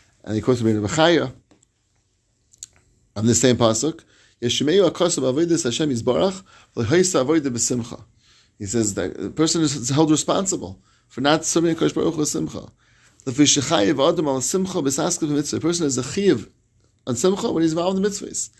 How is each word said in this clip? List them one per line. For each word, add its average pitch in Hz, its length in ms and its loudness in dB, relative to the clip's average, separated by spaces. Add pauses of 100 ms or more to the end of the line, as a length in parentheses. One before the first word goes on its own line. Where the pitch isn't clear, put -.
(220)
And 107 140 -6
he 107 40 -2
quotes 117 220 0
Rabbi 107 240 2
Chaya 151 460 2 (1800)
on 110 100 0
the 117 80 6
same 123 220 4
pasuk, 123 480 0 (380)
"Yeshmeu 151 480 2
akasav 143 420 0
avodas 165 320 0
Hashem 135 260 -2
yizbarach, 143 520 0 (340)
v'lehoisa 143 480 2
avodah 143 240 0
b'simcha." 120 540 -4 (560)
He 104 80 -10
says 104 280 0
that 92 220 -4
the 98 140 -8
person 160 320 0
is 135 260 -2
held 147 220 2
responsible 151 680 -2 (280)
for - 120 -12
not 151 240 2
serving 165 320 0
Hakadosh 151 180 0
Baruch 160 200 -2
Hu 151 60 -4
with 151 80 -2
simcha. - 400 -8 (560)
"Lefi 135 220 2
shechayev 147 680 2
adam 165 160 0
al 131 120 0
simcha 185 380 -2
b'saskav 156 520 -2
mitzvah." 147 260 -2
A 120 40 -4
person 170 260 -2
is 131 100 -2
a 127 60 -2
chayev 180 480 0 (560)
on 123 100 -2
simcha 190 340 0
when 160 120 0
he's 165 100 2
involved 175 240 -2
in 190 60 -2
the 208 60 0
mitzvahs. - 520 -10